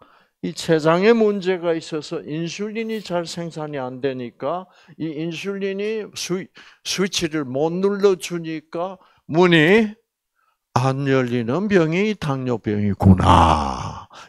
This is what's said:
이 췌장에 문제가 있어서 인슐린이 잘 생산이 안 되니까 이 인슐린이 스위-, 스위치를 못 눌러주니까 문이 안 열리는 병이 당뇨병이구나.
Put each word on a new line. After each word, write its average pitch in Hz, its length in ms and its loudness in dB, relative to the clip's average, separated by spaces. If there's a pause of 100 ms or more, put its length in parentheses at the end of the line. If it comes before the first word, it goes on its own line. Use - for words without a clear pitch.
(400)
이 175 140 -6
췌장에 165 580 4
문제가 190 640 2
있어서 156 480 -8
인슐린이 208 800 -6
잘 175 240 -4
생산이 156 520 -10
안 127 220 -8
되니까 135 680 -6 (300)
이 - 80 -8
인슐린이 196 1000 -6 (120)
스위-, 180 320 -6 (360)
스위치를 160 600 -4
못 135 260 -2
눌러주니까 180 1300 -2 (300)
문이 180 680 6 (800)
안 131 340 0
열리는 127 600 0
병이 190 460 2
당뇨병이구나. 98 1900 2 (200)